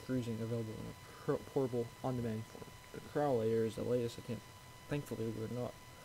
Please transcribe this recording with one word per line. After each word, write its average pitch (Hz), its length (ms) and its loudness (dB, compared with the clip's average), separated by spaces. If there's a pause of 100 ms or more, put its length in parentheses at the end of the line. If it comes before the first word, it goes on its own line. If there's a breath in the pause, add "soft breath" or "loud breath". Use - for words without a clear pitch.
cruising 120 360 2
available 113 300 0
in 110 180 -6
a - 340 -12
pro-, 143 160 4 (120)
portable, 123 340 4 (160)
on-demand 120 500 2
form. - 120 -10 (300)
The - 60 -8 (180)
Cryolator 113 480 6
is 107 100 -2
the 110 60 -2
latest 117 360 2
attempt. 113 240 -4 (460)
Thankfully, 117 500 0
we're 110 220 -2
not, 120 140 -2 (300 loud breath)